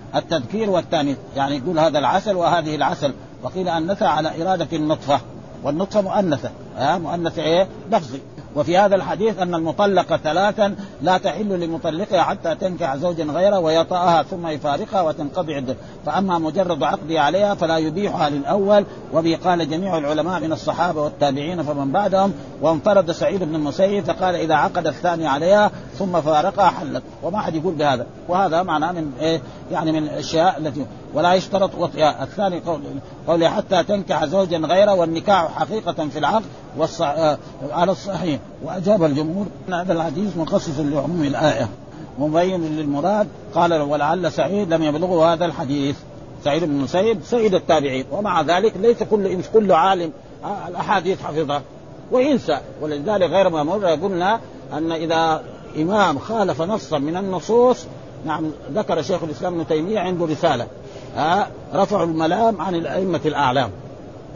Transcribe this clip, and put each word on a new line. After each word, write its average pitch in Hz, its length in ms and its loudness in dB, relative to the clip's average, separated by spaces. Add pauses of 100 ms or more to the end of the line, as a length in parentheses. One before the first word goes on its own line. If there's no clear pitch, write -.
(140)
التذكير 165 560 -2
والتانيث، 151 460 0 (200)
يعني 139 200 0
يقول 160 220 -2
هذا 151 200 4
العسل 180 380 2
وهذه 160 380 2
العسل، 143 380 0 (300)
وقيل 180 260 -4
أنثى 170 360 0
على 156 380 0
إرادة 170 340 0
النطفة، 151 440 0 (420)
والنطفة 185 380 0
مؤنثة، 180 500 0 (260)
ها؟ 147 220 0
مؤنثة 165 440 -4
إيه؟ 170 260 4 (220)
لفظي. 139 300 -2 (360)
وفي 180 220 2
هذا 202 160 6
الحديث 180 440 0
أن 175 160 -2
المطلقة 170 640 2
ثلاثا 202 580 2 (280)
لا 185 160 4
تحل 190 420 -2
لمطلقها 165 640 0
حتى 160 320 0
تنكح 165 420 -2
زوجا 165 280 -2
غيره 190 340 2
ويطأها 165 640 4
ثم 170 240 -8
يفارقها 156 560 -2
وتنقضي 156 520 -2
عدة، 127 220 -4 (300)
فأما 175 320 0
مجرد 160 440 0
عقده 147 380 0
عليها 190 340 4
فلا 165 240 2
يبيحها 160 520 0
للأول، 196 540 4 (300)
وبه 160 300 2
قال 170 260 2
جميع 175 280 -2
العلماء 156 420 0
من 160 120 -2
الصحابة 156 500 0
والتابعين 147 600 -2
فمن 139 300 -2
بعدهم، 196 400 2 (300)
وانفرد 165 500 4
سعيد 190 320 0
بن 151 100 -2
المسيب 185 500 0
فقال: 185 300 0
"إذا 160 200 2
عقد 170 320 2
الثاني 165 400 0
عليها 180 440 6 (280)
ثم 180 220 0
فارقها 165 500 4
حلت"، 131 320 -4 (200)
وما 180 180 -4
حد 180 140 -4
يقول 160 200 0
بهذا، 139 320 2 (220)
وهذا 175 340 2
معناه 165 300 0
من 160 280 -6
إيه؟ 160 200 0 (320)
يعني 160 200 0
من 156 100 0
الأشياء 151 560 0
التي 143 280 -6 (280)
ولا 170 200 4
يشترط 190 440 0
وطئها. 151 440 2
الثاني 180 440 -2
قول، 160 140 -4 (480)
قول: 165 200 4
"حتى 190 340 2
تنكح 180 420 0
زوجا 175 340 0
غيره"، 185 360 4
والنكاح 165 640 2
حقيقة 160 500 -2
في 143 100 -8
العقد 180 260 2 (340)
والص-، 160 240 -2
آه... 151 360 2 (320)
على 170 220 2
الصحيح. 170 460 -4 (260)
وأجاب 175 400 2
الجمهور 160 420 0 (220)
أن 185 60 -4
هذا 180 180 -2
الحديث 170 440 -2
مخصص 160 420 -2
لعموم 151 440 0
الآية 139 460 2 (500)
مبين 160 580 0
للمراد. 156 520 0 (260)
قال: 170 260 4
"ولعل 147 520 0
سعيد 165 400 0
لم 160 100 2
يبلغه 165 500 4
هذا 165 120 0
الحديث". 143 520 -2 (480)
سعيد 151 200 2
بن 156 60 0
المسيب 170 540 2
سيد 214 300 2
التابعين، 143 580 2
ومع 180 300 0
ذلك 185 340 2
ليس 220 260 4
كل 202 240 0
إنس-، 180 280 -2
كل 208 180 6
عالم، 170 400 4 (320)
آه، 170 240 -8
الأحاديث 185 540 0
حفظها 143 400 -2 (500)
وينسى، 254 460 2 (240)
ولذلك 156 480 0
غير 185 180 6
ما 160 140 2
مر 190 240 0
قلنا 185 540 2 (320)
أن 160 200 -2
إذا 160 500 2 (340)
إمام 165 420 2
خالف 185 440 -2
نصا 175 360 -2
من 151 180 -2
النصوص، 208 680 2 (420)
نعم، 156 240 -2 (240)
ذكر 180 280 0
شيخ 175 200 -2
الإسلام 170 320 -6
ابن 165 120 -4
تيمية 175 320 0
عنده 175 280 -2
رسالة، 147 400 0 (500)
آه، 170 300 2 (280)
رفع 190 280 2
الملام 170 580 2
عن 180 140 -2
الأئمة 165 500 -2
الأعلام، 131 460 2 (640)